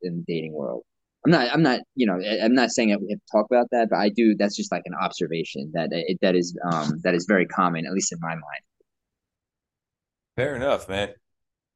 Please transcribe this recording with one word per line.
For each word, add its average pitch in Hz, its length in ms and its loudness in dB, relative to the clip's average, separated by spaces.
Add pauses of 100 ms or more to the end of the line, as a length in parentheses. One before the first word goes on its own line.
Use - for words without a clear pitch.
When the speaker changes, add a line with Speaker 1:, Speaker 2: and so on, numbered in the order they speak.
Speaker 1:
in 90 140 -4
the 85 100 -6
dating 80 260 -4
world. 62 300 -6 (420)
I'm 147 60 6
not, 127 200 4
I'm 156 120 2
not, 127 180 2 (140)
you 127 100 2
know, 92 180 0
I, 104 200 -2
I'm 123 100 4
not 123 160 4
saying 113 200 2
that 98 120 2
we 95 80 -6
have 104 100 -6
to - 120 -20
talk 107 180 2
about 120 220 4
that, 117 180 2
but 87 80 2
I 104 120 2
do, 107 260 4
that's 101 200 0
just, 104 160 -8
like, 87 140 -4
an 87 80 -8
observation 78 800 -4
that 80 180 -2
it, 85 300 -2
that 92 140 4
is, 87 200 0 (160)
um, 76 320 -2
that 90 120 2
is 85 120 -2
very 92 200 4
common, 85 400 -2
at 85 60 -6
least - 180 -2
in 85 100 -10
my 82 140 -6
mind. 71 280 -14 (1700)
Speaker 2:
Fair 135 200 -2
enough, 123 340 -2
man. 98 240 -4 (640)